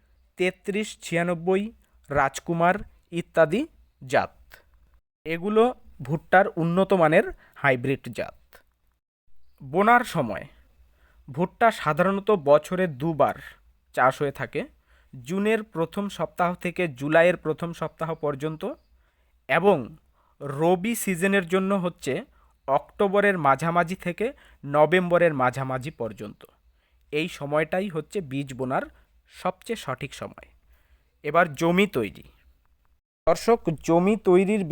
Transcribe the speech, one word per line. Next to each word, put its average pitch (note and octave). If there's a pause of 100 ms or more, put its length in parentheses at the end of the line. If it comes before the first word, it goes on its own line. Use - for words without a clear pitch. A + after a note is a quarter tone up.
(400)
তেত্রিশ F#3+ (160)
ছিয়ানব্বই, F3 (560)
রাজকুমার E3+ (440)
ইত্যাদি E3 (520)
জাত। G2+ (1000)
এগুলো G#3 (440)
ভুট্টার F3+ (160)
উন্নত F3 (120)
মানের E3 (360)
হাইব্রিড C3 (140)
জাত। - (1300)
বোনার A3+ (100)
সময় A#2+ (840)
ভুট্টা F3+ (140)
সাধারণত F#3 (220)
বছরে F3 (160)
দুবার C#3 (600)
চাষ C3
হয়ে C#3
থাকে, C#3 (680)
জুনের G#3 (140)
প্রথম E3 (140)
সপ্তাহ F3 (140)
থেকে F3+ (180)
জুলাইয়ের E3
প্রথম D#3 (100)
সপ্তাহ D#3+ (140)
পর্যন্ত, D3 (840)
এবং E3+ (640)
রবি E3+ (100)
সিজনের G3
জন্য F#3+ (140)
হচ্ছে F3 (540)
অক্টোবরের G3 (100)
মাঝামাঝি E3 (100)
থেকে F3+ (380)
নভেম্বরের E3+ (100)
মাঝামাঝি C3
পর্যন্ত। G#2+ (680)
এই D#3 (100)
সময়টাই D#3
হচ্ছে D#3 (120)
বীজ C#3 (100)
বোনার C3 (480)
সবচেয়ে -
সঠিক C3+
সময়। - (800)
এবার E3+ (140)
জমি F3+ (100)
তৈরি। G#2 (1000)
দর্শক, A3+ (280)
জমি F3 (140)
তৈরির G3